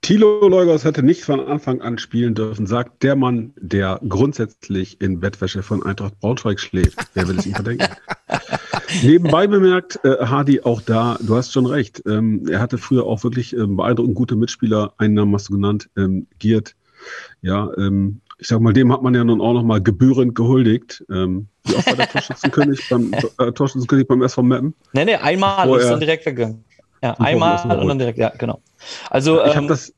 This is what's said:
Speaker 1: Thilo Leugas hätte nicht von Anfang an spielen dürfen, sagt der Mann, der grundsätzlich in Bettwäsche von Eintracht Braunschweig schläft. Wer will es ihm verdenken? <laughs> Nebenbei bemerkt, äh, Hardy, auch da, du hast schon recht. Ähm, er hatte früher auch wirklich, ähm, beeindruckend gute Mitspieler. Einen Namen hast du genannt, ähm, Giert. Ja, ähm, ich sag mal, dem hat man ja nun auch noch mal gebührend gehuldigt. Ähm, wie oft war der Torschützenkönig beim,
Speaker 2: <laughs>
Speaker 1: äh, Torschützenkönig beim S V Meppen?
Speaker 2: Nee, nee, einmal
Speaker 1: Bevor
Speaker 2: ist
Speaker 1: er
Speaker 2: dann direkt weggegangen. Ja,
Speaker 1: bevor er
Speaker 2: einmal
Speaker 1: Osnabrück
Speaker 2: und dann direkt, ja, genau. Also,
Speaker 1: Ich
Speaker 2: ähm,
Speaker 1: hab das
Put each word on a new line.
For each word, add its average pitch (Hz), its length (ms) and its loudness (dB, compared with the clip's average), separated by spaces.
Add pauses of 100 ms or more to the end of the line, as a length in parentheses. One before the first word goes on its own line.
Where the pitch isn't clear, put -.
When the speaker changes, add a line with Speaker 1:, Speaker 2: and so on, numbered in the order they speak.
Speaker 1:
Thilo 208 460 4
Leugas 180 380 4
hätte 151 180 0
nicht 160 200 4
von 139 160 0
Anfang 135 420 -4
an 117 160 -6
spielen 117 380 -2
dürfen, 110 320 -4
sagt 120 360 -4
der 139 120 2
Mann, 123 440 -2
der 95 480 -2
grundsätzlich 98 920 -4
in 95 180 -2
Bettwäsche 98 440 -6
von 101 200 -4
Eintracht 101 360 -8
Braunschweig 110 400 -2
schläft. - 400 -2 (140)
Wer 92 140 -4
will 92 120 -2
es 202 60 -4
ihm 101 100 -6
verdenken? 110 320 -4 (560)
<laughs> - 600 -8
Nebenbei 165 440 4
bemerkt, 185 580 2
äh, 131 220 2
Hardy, 139 340 2
auch 117 200 -2
da, 113 380 0
du 110 160 0
hast 127 160 -2
schon 127 140 2
recht. 131 400 -4
Ähm, 107 420 -2
er 82 120 -2
hatte 120 180 -2
früher 123 280 0
auch 107 180 -4
wirklich, 120 300 -4
ähm, 107 220 -2
beeindruckend 120 400 0
gute 123 200 -2
Mitspieler. 107 600 -2
Einen 107 180 2
Namen 104 180 2
hast 101 160 -6
du 95 40 -6
genannt, 101 440 -2
ähm, 95 300 -2 (120)
Giert. 107 360 0 (680)
Ja, 98 360 -4
ähm, 98 440 -2 (180)
ich - 80 -16
sag 113 120 0
mal, 113 140 4
dem 127 200 4
hat 131 80 -2
man 123 140 2
ja 120 80 2
nun 113 180 2
auch 117 120 2
noch 120 100 2
mal 110 180 2
gebührend 123 540 2
gehuldigt. 120 720 2
Ähm, 95 380 -4 (180)
wie - 100 0
oft - 120 0
war - 80 0
der 127 140 -2
Torschützenkönig 143 800 -2
beim, 120 240 0
Speaker 2:
<laughs> - 260 -6
Speaker 1:
äh, 120 120 0
Torschützenkönig 135 560 0
beim 127 140 2
S 127 140 0
V 127 80 0
Meppen? 127 320 2 (180)
Speaker 2:
Nee, 139 120 2
nee, 214 100 2
einmal 190 500 0
Speaker 1:
Bevor 127 140 4
Speaker 2:
ist 123 60 4
Speaker 1:
er 120 60 4
Speaker 2:
dann - 80 0
direkt 160 260 -2
weggegangen. 113 380 -4 (380)
Ja, 123 100 -2
Speaker 1:
bevor 113 140 -2
er 135 40 2
Speaker 2:
einmal 165 260 2
Speaker 1:
Osnabrück 147 260 -2
Speaker 2:
und 147 60 0
dann 139 120 0
direkt, 120 200 -2
ja, 113 180 2
genau. 117 240 -6 (480)
Also, 151 340 4
Speaker 1:
Ich 143 80 4
Speaker 2:
ähm, 151 120 2
Speaker 1:
hab 143 40 -4
das - 300 -4